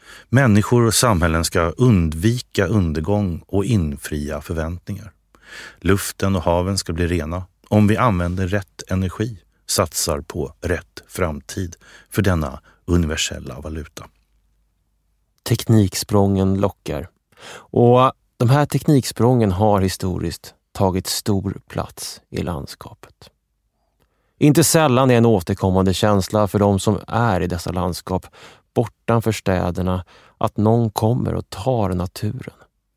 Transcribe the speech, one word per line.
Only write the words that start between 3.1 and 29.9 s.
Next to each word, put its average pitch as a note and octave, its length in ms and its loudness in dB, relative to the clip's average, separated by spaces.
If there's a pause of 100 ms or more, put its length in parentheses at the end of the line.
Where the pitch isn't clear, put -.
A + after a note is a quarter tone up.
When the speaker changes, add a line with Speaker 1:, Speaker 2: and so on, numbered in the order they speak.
Speaker 1:
och G2 180 -2
infria D2 760 -4
förväntningar. F2 680 -8 (680)
Luften G2 560 0
och F2 80 -2
haven F2+ 340 0
ska - 160 -6
bli E2+ 140 -2
rena E2+ 360 -4 (260)
om G#2 180 4
vi G#2 100 2
använder F#2 500 0
rätt G2 400 -6
energi, G2 520 -4 (280)
satsar E2 540 -2
på - 400 -8
rätt - 460 -8
framtid E2+ 680 -6 (340)
för - 120 -2
denna D#2+ 400 -2 (240)
universella D#2 720 -2
valuta. D#2 460 -12 (1400)
Speaker 2:
Tekniksprången G2 1160 2
lockar. D2+ 500 -4 (420)
Och B2 600 4 (260)
de A#2 120 2
här C#3+ 160 4
tekniksprången B2 840 2
har G2+ 300 2
historiskt F2 720 -4 (180)
tagit F#2 360 0
stor G2 500 -4 (120)
plats - 600 -10
i - 140 -6
landskapet. - 840 -14 (1080)
Inte D3 260 6
sällan C3+ 480 4
är A#2+ 60 6
en A#2 80 6
återkommande F#2+ 680 2
känsla G#2 540 2
för G2+ 120 -2
de G2+ 200 4
som G#2 280 0
är G#2+ 340 0
i F2+ 60 -2
dessa F2 240 -6
landskap F2+ 560 -6 (480)
bortanför A2+ 560 0
städerna F2+ 760 -2 (320)